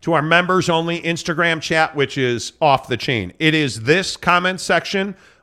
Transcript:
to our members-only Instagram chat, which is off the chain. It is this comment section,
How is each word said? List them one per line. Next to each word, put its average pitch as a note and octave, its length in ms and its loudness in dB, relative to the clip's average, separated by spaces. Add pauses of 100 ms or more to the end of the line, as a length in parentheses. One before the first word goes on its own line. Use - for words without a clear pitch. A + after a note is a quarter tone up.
to E3 120 -2
our D3 100 2
members-only E3+ 800 2
Instagram E3 580 -2
chat, D#3+ 340 0
which C#3+ 220 -2
is B2 420 -2
off C#3+ 280 2
the B2 100 -2
chain. G#2+ 400 -4
It D#3 160 2
is B2+ 300 -2
this E3+ 340 2
comment F3+ 440 0
section, F#3+ 540 -2 (280)